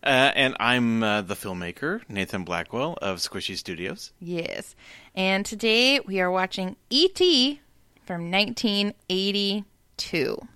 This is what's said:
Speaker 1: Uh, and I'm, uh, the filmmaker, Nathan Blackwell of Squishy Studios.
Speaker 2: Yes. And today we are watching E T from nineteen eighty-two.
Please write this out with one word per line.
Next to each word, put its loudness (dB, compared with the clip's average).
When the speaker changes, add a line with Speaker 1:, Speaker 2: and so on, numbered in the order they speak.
Speaker 1:
Uh, 6
and 2
I'm, 2
uh, 2
the -4
filmmaker, -6
Nathan -4
Blackwell -4
of -2
Squishy -6
Studios. -8
Speaker 2:
Yes. -8
And 0
today 4
we -4
are 2
watching -2
E 4
T 4
from -6
nineteen 0
eighty-two. -2